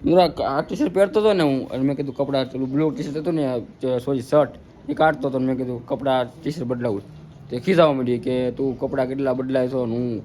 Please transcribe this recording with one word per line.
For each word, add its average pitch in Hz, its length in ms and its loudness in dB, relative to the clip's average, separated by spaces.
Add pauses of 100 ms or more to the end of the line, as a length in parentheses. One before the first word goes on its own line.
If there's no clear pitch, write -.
મિત્રો 160 380 4
આ 139 180 0
ટી-શર્ટ 185 320 -4
પહેરતો 202 260 2
હતો 214 140 4
ને 175 100 2
હું, 135 260 0
અને 131 140 -2
મેં 139 120 0
કીધું 139 200 -6
કપડાં, 135 340 -2
પેલું 131 220 -4
બ્લુ 151 200 2
ટી-શર્ટ 147 260 -6
હતું 165 160 -2
ને, 131 280 -2 (380)
સોરી 135 220 -2
શર્ટ, 143 280 4 (400)
એ - 40 -2
કાઢતો 254 360 2
હતો 127 100 -2
ને 131 60 0
મેં 131 120 0
કીધું 123 280 -6
કપડાં 131 400 0
ટી-શર્ટ 131 380 -8
બદલાવું. 120 380 -2 (480)
તે 123 100 -4
ખીજાવા 165 340 6
માંડી 123 260 0
કે 127 320 0
તું 127 280 -4
કપડાં 135 280 -2
કેટલા 135 260 -2
બદલાય 131 340 0
છો 127 180 -2
ને 113 80 -4
હું 120 320 -2